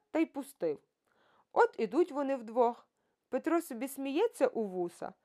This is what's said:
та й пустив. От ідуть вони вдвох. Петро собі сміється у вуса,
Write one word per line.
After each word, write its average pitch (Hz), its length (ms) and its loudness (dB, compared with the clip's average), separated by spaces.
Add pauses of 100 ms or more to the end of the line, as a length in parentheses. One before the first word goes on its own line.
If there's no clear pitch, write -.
(120)
та 302 80 0
й 320 60 4
пустив. 175 540 -6 (720)
От 453 260 4
ідуть 294 340 0
вони 269 240 -2
вдвох. 233 520 0 (420)
Петро 320 320 0
собі 262 260 -8
сміється 277 600 -2
у - 160 -4
вуса, 185 500 -6 (120)